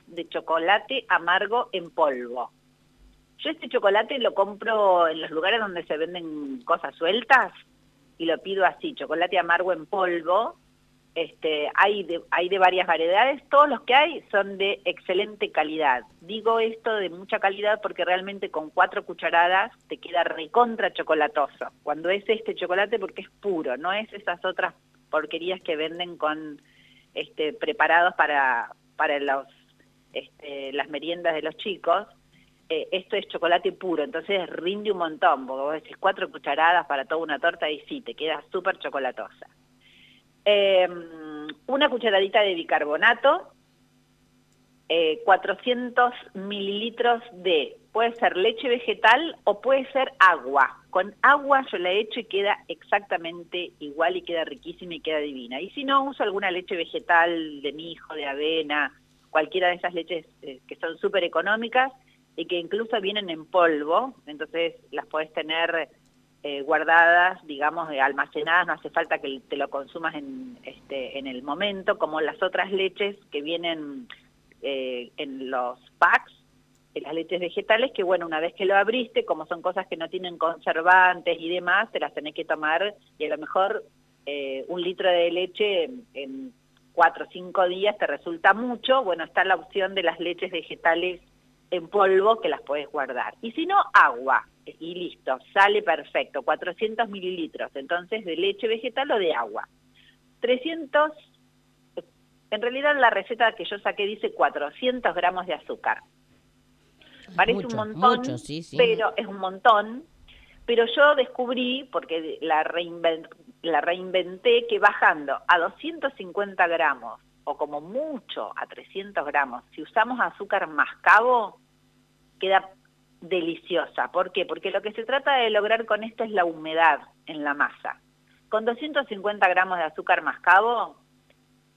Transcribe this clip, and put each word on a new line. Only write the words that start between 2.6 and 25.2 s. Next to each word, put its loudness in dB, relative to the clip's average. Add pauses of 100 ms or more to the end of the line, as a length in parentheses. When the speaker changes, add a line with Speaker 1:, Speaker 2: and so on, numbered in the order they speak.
Speaker 1:
Yo -6
este -10
chocolate 2
lo 0
compro 2
en -2
los -8
lugares 0
donde -4
se -4
venden -8
cosas -2
sueltas 2 (680)
y -8
lo 2
pido 0
así, -2
chocolate -2
amargo 2
en -6
polvo. 0 (580)
Este, -4
hay 4
de, -6 (100)
hay 0
de 0
varias 4
variedades, 2
todos 8
los -2
que 2
hay 4
son 0
de 0
excelente -4
calidad. 0 (180)
Digo 0
esto -2
de -2
mucha -6
calidad 0
porque -4
realmente -2
con -6
cuatro 0
cucharadas 2 (160)
te -10
queda -2
recontra 0
chocolatoso. 0 (180)
Cuando -2
es 0
este -2
chocolate, -2
porque -10
es -20 (120)
puro, -2
no -4
es -6
esas -8
otras -4 (360)
porquerías -4